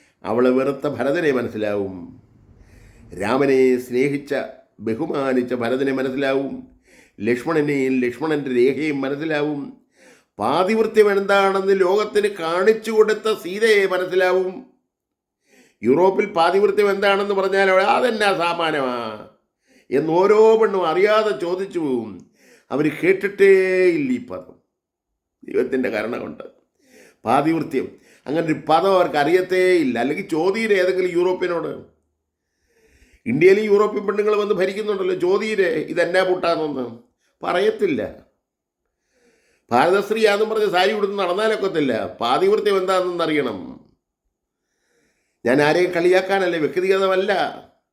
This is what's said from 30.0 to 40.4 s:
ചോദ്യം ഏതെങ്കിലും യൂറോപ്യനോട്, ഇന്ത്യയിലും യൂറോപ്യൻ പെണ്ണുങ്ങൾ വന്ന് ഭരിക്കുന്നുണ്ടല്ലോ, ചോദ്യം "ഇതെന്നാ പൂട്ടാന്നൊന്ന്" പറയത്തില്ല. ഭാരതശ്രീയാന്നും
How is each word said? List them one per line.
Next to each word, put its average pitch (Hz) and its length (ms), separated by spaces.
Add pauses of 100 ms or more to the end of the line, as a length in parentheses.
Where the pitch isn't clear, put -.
ചോദ്യം 196 460
ഏതെങ്കിലും 185 360
യൂറോപ്യനോട്, 175 560 (1500)
ഇന്ത്യയിലും 185 440
യൂറോപ്യൻ 202 340
പെണ്ണുങ്ങൾ 208 380
വന്ന് 208 120
ഭരിക്കുന്നുണ്ടല്ലോ, 190 640 (100)
ചോദ്യം 208 340 (320)
"ഇതെന്നാ 170 320
പൂട്ടാന്നൊന്ന്" 156 640 (560)
പറയത്തില്ല. 180 580 (1700)
ഭാരതശ്രീയാന്നും 202 800